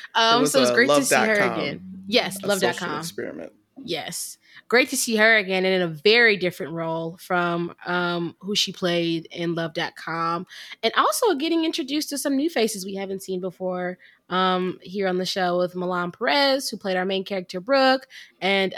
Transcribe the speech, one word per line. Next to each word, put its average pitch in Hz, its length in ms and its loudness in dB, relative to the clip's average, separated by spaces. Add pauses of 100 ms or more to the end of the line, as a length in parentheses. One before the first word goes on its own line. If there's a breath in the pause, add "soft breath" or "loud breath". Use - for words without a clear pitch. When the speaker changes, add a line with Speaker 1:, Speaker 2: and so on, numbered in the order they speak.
(140 loud breath)
Speaker 1:
Um, 233 280 4
Speaker 2:
was, 269 100 4
Speaker 1:
so 269 100 4
it's 247 100 4
Speaker 2:
uh, 240 40 0
Speaker 1:
great 247 140 6
to 285 160 6
see 285 100 4
her - 60 6
Speaker 2:
Love 214 160 2
dot 202 140 2
com, 113 100 -4
Speaker 1:
again. - 440 -8
Yes, 202 380 0
Speaker 2:
a 185 40 -2
Speaker 1:
Love 196 120 2
dot 180 160 0
com. 175 140 -6
Speaker 2:
social 151 100 -6
experiment. - 540 -10 (280)
Speaker 1:
Yes. - 560 -8 (300 loud breath)
Great 254 220 2
to 262 80 -4
see 233 200 -2
her 220 200 6
again 190 260 0
and 190 120 2
in 185 80 2
a 170 40 0
very 208 500 4
different 170 360 -4
role 165 480 -4
from, 175 540 0 (100)
um, 175 540 -2
who 196 160 -6
she - 180 -2
played 170 560 -2
in 170 240 -4
Love 165 220 -4
dot 160 200 -6
com. 165 520 -4 (340 loud breath)
And 220 160 0
also 392 380 2
getting 320 300 0
introduced 302 440 -4
to 285 80 -6
some 277 180 -2
new 285 140 0
faces 220 340 0
we 196 120 -8
haven't 190 260 -6
seen 190 200 -6
before, 180 580 -6 (300 soft breath)
um, 185 520 0
here 190 260 -4
on 180 120 0
the 185 60 -2
show 180 340 0
with 180 160 -2
Milan 175 360 -4
Perez, 277 580 0
who 220 80 -8
played 185 200 -2
our 180 80 -2
main 190 180 -2
character, 185 360 -8
Brooke, 262 480 2 (340 loud breath)
and, 190 360 2